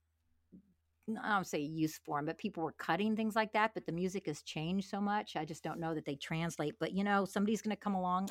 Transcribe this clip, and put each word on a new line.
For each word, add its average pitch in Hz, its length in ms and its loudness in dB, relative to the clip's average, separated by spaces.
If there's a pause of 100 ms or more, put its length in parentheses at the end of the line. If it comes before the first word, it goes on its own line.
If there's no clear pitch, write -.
(1200)
I - 100 -2
don't 196 160 4
say 175 120 -2
youth 156 460 0
form, 147 220 0
but 165 120 -2
people 170 240 -4
were 156 160 0
cutting 208 380 2
things 214 180 0
like 220 200 2
that, 220 200 4
but 175 100 -6
the 156 80 -4
music 180 340 -2
has 151 160 -2
changed 180 460 -2
so 196 120 -4
much. 208 340 0
I 160 100 -2
just 151 200 -8
don't 160 160 -4
know 165 140 -2
that 156 100 -2
they 147 100 -2
translate. 160 640 -2
But, 165 140 -2
you 190 100 0
know, 202 220 4
somebody's 208 360 2
gonna 214 160 0
come 202 200 0
along, 185 340 2